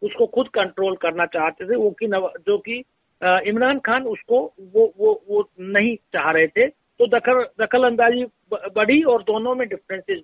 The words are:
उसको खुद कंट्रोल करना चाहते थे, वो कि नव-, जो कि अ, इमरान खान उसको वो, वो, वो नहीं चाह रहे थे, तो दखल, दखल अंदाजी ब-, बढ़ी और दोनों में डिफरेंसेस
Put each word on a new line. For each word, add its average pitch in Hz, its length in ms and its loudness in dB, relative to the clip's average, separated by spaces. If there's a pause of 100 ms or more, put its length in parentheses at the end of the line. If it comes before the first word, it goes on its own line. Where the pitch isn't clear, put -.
उसको 208 240 -2
खुद 247 220 -2
कंट्रोल 190 480 -2
करना 170 300 -2
चाहते 165 400 -4
थे, 214 100 -2
वो 214 160 0
कि 220 160 -6
नव-, 190 400 -4
जो 202 100 0
कि 233 260 -10 (380)
अ, 180 180 2
इमरान 240 400 0
खान 254 240 -2
उसको 240 500 -2 (200)
वो, 220 260 4
वो, 214 300 2
वो 208 200 -2 (100)
नहीं 202 360 0
चाह 160 360 -4
रहे 160 160 4
थे, 226 200 2
तो - 400 -2
दखल, 233 580 0
दखल 247 180 0
अंदाजी 240 400 2
ब-, 208 520 -10
बढ़ी 226 280 2
और 240 200 2
दोनों 220 320 -2
में 254 120 -4
डिफरेंसेस 190 560 -10